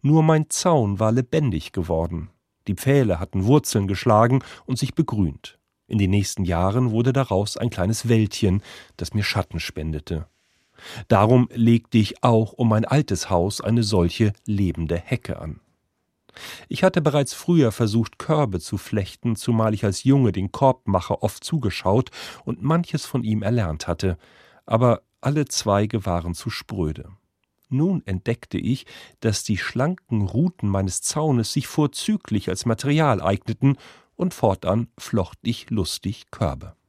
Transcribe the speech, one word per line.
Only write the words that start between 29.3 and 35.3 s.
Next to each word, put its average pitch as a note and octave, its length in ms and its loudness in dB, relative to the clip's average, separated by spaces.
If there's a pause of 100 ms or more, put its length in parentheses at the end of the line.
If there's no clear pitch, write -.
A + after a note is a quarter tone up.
die G#2+ 140 -2
schlanken A#2+ 720 -2
Ruten B2 400 -2
meines G2 340 -2
Zaunes C#3+ 500 0
sich - 140 -2
vorzüglich - 840 -2
als - 160 -4
Material C3 540 2
eigneten, G#2+ 560 0 (380)
und F3+ 180 -4
fortan G2+ 640 0
flocht - 460 -4